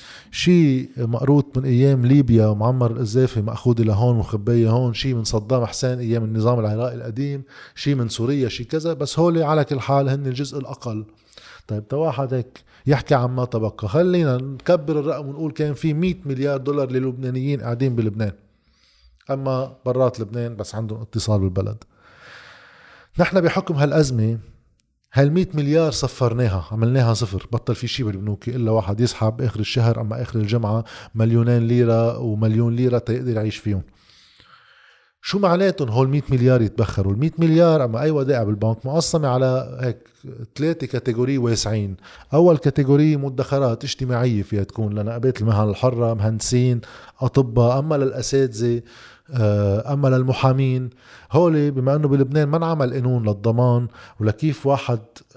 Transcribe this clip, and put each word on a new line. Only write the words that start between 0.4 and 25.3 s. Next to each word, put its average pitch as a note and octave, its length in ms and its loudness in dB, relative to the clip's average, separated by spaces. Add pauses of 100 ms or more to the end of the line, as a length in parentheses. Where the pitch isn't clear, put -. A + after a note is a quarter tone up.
مقروط C3 600 2
من C3+ 80 -2
أيام C3 400 4
ليبيا A#2+ 400 6
ومعمر A#2 460 0
القذافي A#2+ 500 0
مأخوذ A2+ 420 0
لهون A2+ 340 2
وخباية A2+ 520 0
هون، A#2+ 240 0
شي C3 200 -4
من A#2 100 -2
صدام A2+ 420 -2
حسين B2 340 -4
أيام A#2 240 -2
النظام A2+ 360 0
العراقي A2+ 360 -2
القديم، C3+ 480 -8 (320)
شي C#3+ 200 -2
من A#2 140 -2
سوريا، B2 400 -2
شي - 140 -10
كذا، D#3+ 300 -4
بس C#3+ 260 -6
هولي E3 240 4
على D3+ 200 2
كل C3+ 160 -4
حال C#3 300 2
هن C#3 180 -2
الجزء C3+ 300 -6
الأقل. A2 480 -10 (600)
طيب، G#2+ 200 -6
تواحد C#3 460 -2
هيك - 300 -6 (240)
يحكي C#3+ 280 2
عن B2 140 0
ما B2+ 160 -2
تبقى، A2 420 -4
خلينا D#3+ 500 2
نكبر D3 600 -2
الرقم C#3+ 280 -6
ونقول D3 240 -6
كان D3+ 220 -4
في D#3 200 -2
مية F3+ 320 -2
مليار C#3 320 -2
دولار C3+ 340 -2
للبنانيين B2+ 680 -4
قاعدين A#2+ 340 -2
بلبنان، G#2+ 360 -2 (1000)
أما C3+ 440 -4 (100)
برات B2+ 340 0
لبنان A#2 360 -8
بس G2+ 200 -10
عندهم A2 260 -8
اتصال G#2+ 380 -2
بالبلد. G2 440 -2 (1400)
نحن F3+ 220 2
بحكم F3 320 0
هالأزمة، C3 640 0 (720)
هالمية D#3 400 2